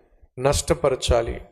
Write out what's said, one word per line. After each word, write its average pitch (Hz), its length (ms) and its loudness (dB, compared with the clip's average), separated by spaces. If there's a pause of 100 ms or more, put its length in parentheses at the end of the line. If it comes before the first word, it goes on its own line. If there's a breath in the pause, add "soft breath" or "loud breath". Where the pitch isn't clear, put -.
(380)
నష్టపరచాలి, 131 1000 0 (120)